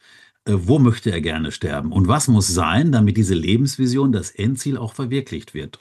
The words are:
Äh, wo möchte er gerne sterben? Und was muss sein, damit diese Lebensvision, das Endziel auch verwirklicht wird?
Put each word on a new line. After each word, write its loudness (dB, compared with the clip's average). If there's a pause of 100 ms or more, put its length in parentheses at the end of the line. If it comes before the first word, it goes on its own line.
(460)
Äh, 0
wo 2
möchte 2
er -4
gerne -4
sterben? -6
Und 2
was 0
muss 4
sein, 0
damit 4
diese 2
Lebensvision, 0
das -4
Endziel -4
auch -8
verwirklicht -8
wird? -12